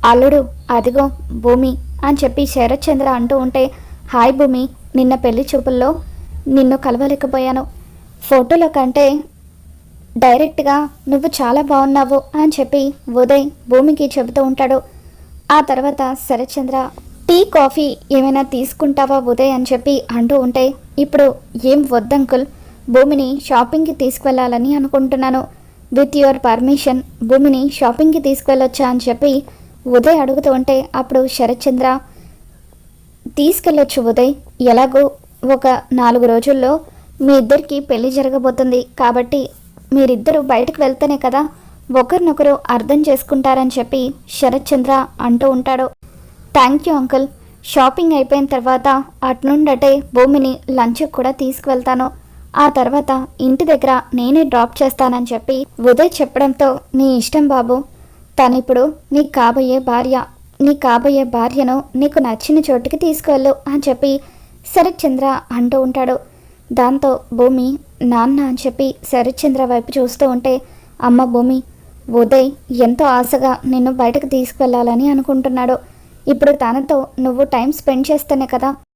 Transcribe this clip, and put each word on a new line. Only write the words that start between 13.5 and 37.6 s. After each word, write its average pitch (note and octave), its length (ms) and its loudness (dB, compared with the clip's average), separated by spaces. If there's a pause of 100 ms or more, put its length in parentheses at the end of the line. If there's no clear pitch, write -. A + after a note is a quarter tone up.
భూమికి C#4+ 500 2
చెబుతూ B3 240 -2
ఉంటాడు. C4 380 0 (720)
ఆ D4 100 4
తర్వాత C#4 560 -2 (120)
శరత్చంద్ర, C4 600 -4 (380)
"టీ, F4 160 4
కాఫీ D4 540 0 (140)
ఏమైనా C4+ 300 2
తీసుకుంటావా C#4 800 -2
ఉదయ్?" B3+ 340 0
అని B3+ 200 -2
చెప్పి C4 380 -2
అంటూ A#3 280 0
ఉంటే, B3+ 340 0 (260)
"ఇప్పుడు C#4+ 360 2 (300)
ఏం C#4 260 2
వద్దంకుల్, B3+ 540 0 (440)
భూమిని C4+ 560 2
షాపింగ్కి D4 460 0
తీసుకువెళ్ళాలని B3+ 840 -2
అనుకుంటున్నాను. C4 880 -2 (300)
With C#4 200 2
your C#4 200 4
permission, C4 680 0 (240)
భూమిని C4+ 460 2
షాపింగ్కి D4+ 500 0
తీసుకువెళ్ళొచ్చా?" C4+ 680 0
అని B3 120 -2 (100)
చెప్పి C#4 340 0 (440)
ఉదయ్ B3 320 4
అడుగుతూ C4+ 320 0
ఉంటే, C4 440 0
అప్పుడు C4 320 -2
శరత్చంద్ర, B3+ 720 -2 (1300)
"తీసుకెళ్ళొచ్చు D4 760 0
ఉదయ్, A#3+ 320 2 (280)
ఎలాగో C4 500 4 (420)
ఒక C4 280 0 (120)
నాలుగు A#3+ 320 2
రోజుల్లో B3+ 540 2 (420)
మీ C#4 160 4
ఇద్దరికి C#4 420 2